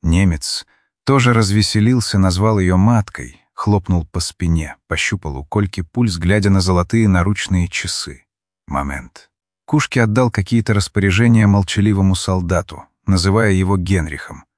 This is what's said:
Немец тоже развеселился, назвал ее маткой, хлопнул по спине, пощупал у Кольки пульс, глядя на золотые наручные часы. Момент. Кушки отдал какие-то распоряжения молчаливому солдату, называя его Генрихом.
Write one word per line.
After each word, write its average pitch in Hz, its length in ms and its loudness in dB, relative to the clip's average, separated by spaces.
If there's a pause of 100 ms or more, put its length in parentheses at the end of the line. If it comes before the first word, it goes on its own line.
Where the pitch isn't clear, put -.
Немец 85 640 0 (400)
тоже 127 280 2
развеселился, 107 840 0
назвал 95 420 2
ее 92 180 2
маткой, 98 640 0 (120)
хлопнул 92 520 -2
по - 140 -8
спине, 82 580 -4 (100)
пощупал 78 500 -6
у 71 80 -12
Кольки 101 360 -4
пульс, 101 360 -2
глядя 98 320 2
на 98 120 4
золотые 92 460 0
наручные 92 600 0
часы. - 580 -10 (420)
Момент. 69 600 -8 (360)
Кушки - 340 -2
отдал 117 320 2
какие-то 110 420 -2
распоряжения 104 760 2
молчаливому 98 680 2
солдату, 87 720 -4 (200)
называя 98 460 2
его 95 260 2
Генрихом. 80 680 -4 (120)